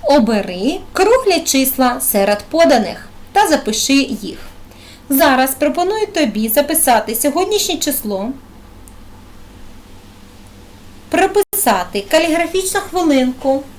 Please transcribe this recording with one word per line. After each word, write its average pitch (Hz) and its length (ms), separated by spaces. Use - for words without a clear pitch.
Обери 226 760
круглі 415 460
числа 262 640
серед 208 420
поданих 302 680
та 403 160
запиши 269 460
їх. 185 160
Зараз 269 460
пропоную 359 520
тобі 226 420
записати 277 680
сьогоднішнє 370 640
число, 208 520
прописати 247 1000
каліграфічну 339 680
хвилинку 277 840